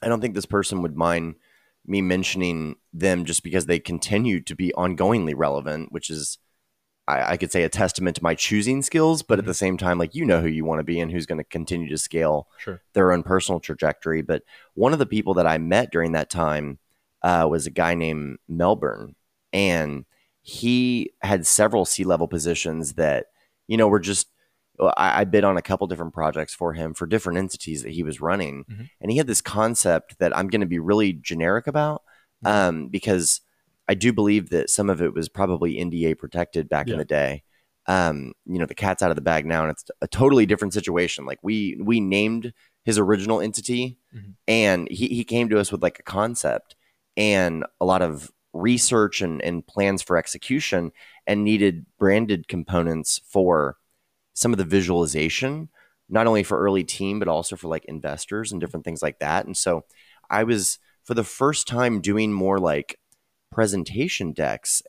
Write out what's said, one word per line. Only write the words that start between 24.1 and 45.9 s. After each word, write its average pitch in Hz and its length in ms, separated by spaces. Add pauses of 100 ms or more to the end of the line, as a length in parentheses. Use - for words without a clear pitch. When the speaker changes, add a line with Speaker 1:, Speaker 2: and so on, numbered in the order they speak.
Speaker 1:
well, - 180
I, 92 240
I 104 40
bid 98 200
on 98 120
a 85 60
couple 95 240
different 82 260
projects 78 420
for 85 200
him 80 180
for 85 140
different 90 320
entities 80 440
that 58 100
he 82 100
was 76 180
running. 78 500
Speaker 2:
Mm-hmm. 107 120 (180)
Speaker 1:
And 101 100
he 120 60
had 147 100
this 113 140
concept 104 800
that 90 180
I'm 95 120
gonna 98 180
be 85 120
really 98 360
generic 85 520
about, 151 360 (420)
Speaker 2:
Mm-hmm. 92 320
Speaker 1:
um, 71 120
because 92 520 (480)
I 101 60
do 110 180
believe 104 380
that 85 180
some 101 220
of 82 100
it 85 140
was 80 160
probably 87 480
N 87 100
D 82 180
A 80 80
protected 80 540
back 73 200
in - 60
Speaker 2:
Yeah. 78 40
Speaker 1:
the 76 80
day. 71 360 (440)
Um, 82 480 (100)
you 90 140
know, 82 80
the - 80
cat's 95 280
out 87 80
of 80 60
the 73 60
bag 78 240
now, 80 160
and 78 80
it's - 140 (180)
a - 60
totally 127 360
different 98 300
situation. 87 500
Like, 65 180
we, 101 380
we 110 200
named 107 520 (320)
his 107 140
original 104 420
entity, 123 560 (180)
Speaker 2:
Mm-hmm. 101 160 (180)
Speaker 1:
and 101 420
he, 101 180
he 120 160
came 117 240
to 107 100
us 101 140
with, 85 100
like, 87 180